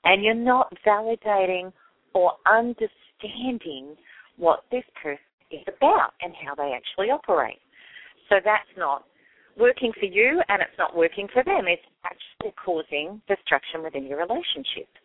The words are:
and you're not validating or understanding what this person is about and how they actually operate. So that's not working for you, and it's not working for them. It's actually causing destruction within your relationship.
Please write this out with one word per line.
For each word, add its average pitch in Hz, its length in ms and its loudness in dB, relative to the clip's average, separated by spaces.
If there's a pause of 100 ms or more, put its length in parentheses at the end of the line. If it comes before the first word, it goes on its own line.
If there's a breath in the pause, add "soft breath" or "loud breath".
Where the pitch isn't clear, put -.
and 190 200 4
you're 220 100 2
not 247 400 2 (120)
validating 202 840 0 (420 soft breath)
or 180 200 4 (120)
understanding 214 1500 -4 (420 loud breath)
what 165 340 2
this - 120 -4 (180)
person 143 180 -6 (320)
is 160 160 -14
about 285 440 4 (100)
and 175 120 -10 (100)
how 143 120 -10
they 143 200 -4
actually 190 360 -4
operate. 175 480 0 (680 loud breath)
So 208 140 8
that's 214 340 0
not 147 260 -4 (540 soft breath)
working 240 420 2
for 208 60 0
you, 226 440 2
and 196 120 2
it's - 160 -4
not 175 180 -2
working 170 380 0
for 254 100 4
them. 330 240 0
It's 175 140 0 (220)
actually - 500 -12 (100)
causing 160 640 -6
destruction 160 560 -2
within 139 220 -10
your 139 120 -8
relationship. 220 680 -6 (180)